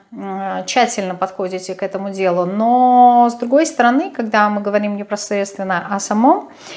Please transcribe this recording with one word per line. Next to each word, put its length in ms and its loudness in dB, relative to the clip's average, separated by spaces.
м, 520 -8
тщательно 500 -2
подходите 600 -6
к 80 -12
этому 280 -6
делу, 360 0
но 840 6
с 40 -6
другой 320 0
стороны, 440 2
когда 380 0
мы 140 -4
говорим 340 -2
непосредственно 920 -6
о 100 -4
самом, 480 2